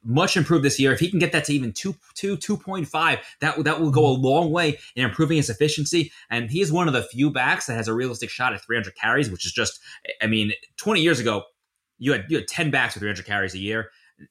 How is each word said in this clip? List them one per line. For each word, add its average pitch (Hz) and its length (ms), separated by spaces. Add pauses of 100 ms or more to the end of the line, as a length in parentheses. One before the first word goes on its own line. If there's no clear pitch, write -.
much 156 320
improved 160 280
this 139 140
year. 135 140
If 110 80
he 175 100
can 190 80
get 160 140
that 151 140
to 147 60
even 131 200
two, - 240 (180)
two, 196 220
two 208 200
point 185 300
five, 156 320 (220)
that, 147 240
that 160 160
will 156 100
go 151 160
a 131 80
long 139 380
way 160 260 (160)
in 127 100
improving 156 320
his 139 140
efficiency. 151 640 (180)
And 117 180
he 156 120
is 170 100
one 175 160
of 139 80
the 117 80
few 135 260
backs 139 380
that 123 80
has 113 140
a 113 60
realistic 120 360
shot 127 240
at 95 100
three 117 120
hundred 101 180
carries, 120 340
which 90 160
is 95 80
just, - 280 (420)
I 110 60
mean, 107 240 (240)
twenty 202 240
years 160 180
ago, 107 240 (560)
you 135 140
had, - 160
you 156 80
had 107 100
ten 160 240
backs 123 240
with 101 60
three 104 80
hundred 90 180
carries 98 280
a 95 40
year. 107 320 (400)